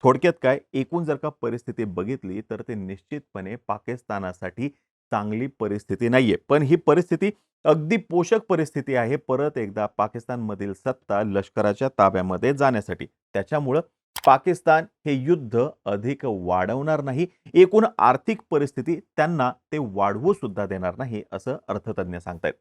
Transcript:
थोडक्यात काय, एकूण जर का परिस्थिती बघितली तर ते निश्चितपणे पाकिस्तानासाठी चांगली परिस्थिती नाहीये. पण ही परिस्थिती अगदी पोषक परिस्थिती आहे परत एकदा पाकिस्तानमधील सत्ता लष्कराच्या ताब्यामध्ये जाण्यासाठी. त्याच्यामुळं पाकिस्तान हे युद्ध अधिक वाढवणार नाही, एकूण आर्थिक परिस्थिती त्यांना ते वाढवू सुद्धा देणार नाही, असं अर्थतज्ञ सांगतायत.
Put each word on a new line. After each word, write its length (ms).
थोडक्यात 300
काय, 160
एकूण 320
जर 100
का 140
परिस्थिती 560
बघितली 560
तर 220
ते 120
निश्चितपणे 800
पाकिस्तानासाठी 1120
चांगली 360
परिस्थिती 640
नाहीये. 280
पण 140
ही 140
परिस्थिती 540
अगदी 320
पोषक 420
परिस्थिती 460
आहे 220
परत 420
एकदा 280
पाकिस्तानमधील 840
सत्ता 500
लष्कराच्या 680
ताब्यामध्ये 680
जाण्यासाठी. 520
त्याच्यामुळं 720
पाकिस्तान 580
हे 60
युद्ध 540
अधिक 400
वाढवणार 760
नाही, 260
एकूण 320
आर्थिक 420
परिस्थिती 500
त्यांना 520
ते 80
वाढवू 520
सुद्धा 340
देणार 320
नाही, 240
असं 240
अर्थतज्ञ 500
सांगतायत. 420